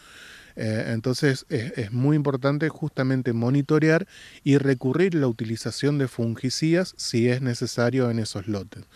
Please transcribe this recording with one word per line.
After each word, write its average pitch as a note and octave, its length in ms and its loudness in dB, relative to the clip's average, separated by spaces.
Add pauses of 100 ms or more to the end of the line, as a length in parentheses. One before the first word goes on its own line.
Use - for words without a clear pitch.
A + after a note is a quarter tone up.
(540)
Eh, A2 400 -2
entonces B2+ 540 0
es, B2+ 280 -4
es G#2+ 160 -4
muy C3+ 220 2
importante C#3+ 540 0
justamente C3 640 -2
monitorear C#3+ 720 2 (380)
y C#3 140 4
recurrir C#3 580 2
a - 20 2
la C3+ 80 2
utilización A#2 720 -2
de C3+ 80 2
fungicidas B2+ 920 -2
si A#2+ 320 0
es B2 140 2
necesario A#2+ 680 0
en A#2 100 0
esos G#2 260 -8
lotes. G2+ 380 -8 (120)